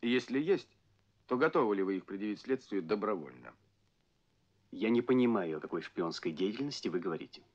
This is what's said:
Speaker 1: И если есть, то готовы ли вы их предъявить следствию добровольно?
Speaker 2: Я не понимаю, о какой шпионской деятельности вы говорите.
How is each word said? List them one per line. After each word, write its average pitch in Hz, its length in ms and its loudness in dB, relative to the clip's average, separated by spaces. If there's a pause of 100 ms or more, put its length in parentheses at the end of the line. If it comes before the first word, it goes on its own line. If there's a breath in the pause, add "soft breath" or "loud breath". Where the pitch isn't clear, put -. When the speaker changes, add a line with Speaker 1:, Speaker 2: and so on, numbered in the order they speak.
Speaker 1:
И 123 80 -2
если 123 320 2
есть, 170 280 0 (580)
то 127 120 0
готовы 135 380 4
ли 98 60 2
вы 95 140 0
их 90 80 -6
предъявить 101 360 -6
следствию 120 420 -2
добровольно? 80 720 -4 (1200)
Speaker 2:
Я 110 180 0
не 120 100 4
понимаю, 117 560 4
о 76 40 -6
какой 85 200 -4
шпионской 85 520 -4
деятельности 107 560 -2
вы 87 100 -2
говорите. 85 420 -6 (140)